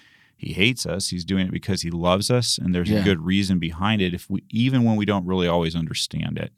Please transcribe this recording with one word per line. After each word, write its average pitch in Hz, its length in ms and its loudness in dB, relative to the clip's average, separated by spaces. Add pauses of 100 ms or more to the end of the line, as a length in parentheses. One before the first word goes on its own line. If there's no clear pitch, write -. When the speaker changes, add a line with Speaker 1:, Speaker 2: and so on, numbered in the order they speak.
(380)
Speaker 1:
he 69 160 -10
hates 113 320 2
us. 90 240 -4
He's 87 160 -6
doing 95 220 0
it 90 40 -6
because 90 300 -4
he 85 80 -6
loves 87 400 2
us, 123 280 0
and 90 180 0
there's 90 140 0
Speaker 2:
Yeah. 107 100 4
Speaker 1:
a 98 40 2
good 90 180 2
reason 95 360 2
behind 87 440 0
it, 87 120 0
if - 160 -10
we, 98 200 -4
even 123 340 2
when 110 140 4
we 104 80 0
don't 98 200 0
really 92 220 0
always 85 280 0
understand 80 640 -4
it. 80 200 -8